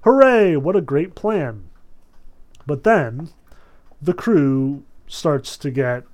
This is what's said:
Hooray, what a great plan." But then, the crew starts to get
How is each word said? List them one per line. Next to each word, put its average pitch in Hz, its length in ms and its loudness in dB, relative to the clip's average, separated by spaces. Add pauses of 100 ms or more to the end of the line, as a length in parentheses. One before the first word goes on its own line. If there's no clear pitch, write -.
Hooray, 233 540 6
what 165 180 -2
a 185 60 2
great 147 340 -4
plan." 147 480 -4 (1040)
But 139 160 -6
then, 156 460 0 (720)
the 175 120 -2
crew 139 720 0 (240)
starts - 500 -4
to 143 140 -6
get 123 320 -4 (100)